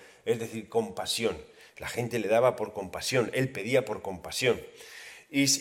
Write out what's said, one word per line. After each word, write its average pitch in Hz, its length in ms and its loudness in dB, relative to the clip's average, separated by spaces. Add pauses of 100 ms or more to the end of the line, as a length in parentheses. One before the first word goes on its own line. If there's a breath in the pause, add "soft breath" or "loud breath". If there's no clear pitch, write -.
(240 loud breath)
es 113 160 2
decir, 110 300 -8
compasión. 104 680 0 (400 loud breath)
La - 120 -10
gente 120 300 -2
le 101 100 0
daba 117 260 6
por 107 160 -6
compasión, 104 600 -2
él 131 180 0
pedía 117 320 2
por 101 180 -6
compasión. 98 600 0 (680 loud breath)
Y, 139 140 4 (180)